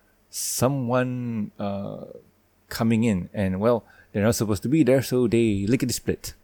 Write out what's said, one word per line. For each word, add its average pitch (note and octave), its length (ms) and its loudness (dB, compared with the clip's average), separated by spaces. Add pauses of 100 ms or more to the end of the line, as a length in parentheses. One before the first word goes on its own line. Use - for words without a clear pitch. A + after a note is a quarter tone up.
(300)
someone, B2 1300 -2
uh, G2+ 460 -8 (640)
coming A2+ 360 0
in, F#2+ 300 0
and, F#2+ 260 -2
well, A#2 240 2 (280)
they're G#2 100 0
not A2+ 140 2
supposed G#2 260 -2
to A#2 60 -4
be D#3 140 4
there, B2+ 200 4
so B2+ 240 0
they G#2+ 400 2
lickety-split. - 760 -2